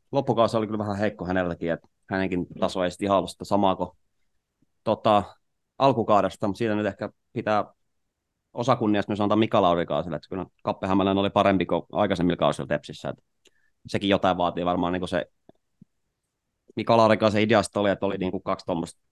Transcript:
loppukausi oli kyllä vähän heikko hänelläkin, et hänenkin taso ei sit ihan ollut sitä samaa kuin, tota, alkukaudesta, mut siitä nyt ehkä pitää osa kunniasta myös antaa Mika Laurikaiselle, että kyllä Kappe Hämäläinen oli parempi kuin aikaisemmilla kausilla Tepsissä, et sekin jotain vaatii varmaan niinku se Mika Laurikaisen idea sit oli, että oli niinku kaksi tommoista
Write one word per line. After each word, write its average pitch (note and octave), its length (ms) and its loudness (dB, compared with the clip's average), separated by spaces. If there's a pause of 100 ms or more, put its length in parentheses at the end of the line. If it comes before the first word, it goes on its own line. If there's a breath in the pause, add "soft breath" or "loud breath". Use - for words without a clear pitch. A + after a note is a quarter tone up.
(120)
loppukausi A#2+ 440 2
oli G#2+ 100 -2
kyllä G#2+ 120 -6
vähän G#2 180 -4
heikko G2+ 280 -4
hänelläkin, F2 480 -2
et D#2+ 80 -6 (300)
hänenkin F#2 360 -2 (140)
taso F#2 240 -2
ei F2+ 60 -2
sit - 120 -12
ihan G2 160 2
ollut F2 120 -4
sitä - 140 -16
samaa G2 320 0
kuin, F2+ 140 -6 (960)
tota, G#2+ 380 2 (560)
alkukaudesta, G#2+ 680 2
mut G2 100 -4
siitä A2 180 -2
nyt G#2 120 -2
ehkä G2+ 240 -6 (220)
pitää G#2+ 320 0 (880)
osa A#2+ 240 0
kunniasta G#2 340 0
myös G2+ 100 -2
antaa G#2 160 2
Mika A2 260 2
Laurikaiselle, E2+ 540 0
että - 120 -14
kyllä F#2 180 -8 (160)
Kappe G#2 240 -6
Hämäläinen G2 340 2
oli G2 100 0
parempi G2 360 2
kuin F2 160 -2 (100)
aikaisemmilla F2 440 0
kausilla D2 300 0
Tepsissä, D2 420 -8
et - 160 -12 (640)
sekin G2 220 -2
jotain F#2 260 2
vaatii F2 280 -2
varmaan F2 280 -2
niinku F2+ 140 -4
se E2+ 200 -4 (1500)
Mika A2+ 200 2
Laurikaisen G#2+ 460 4
idea A2 200 4
sit - 140 -4
oli, G2+ 140 2
että F#2+ 160 -2
oli G2 120 -4
niinku F#2 220 -2
kaksi - 260 -6
tommoista E2+ 340 -6 (120)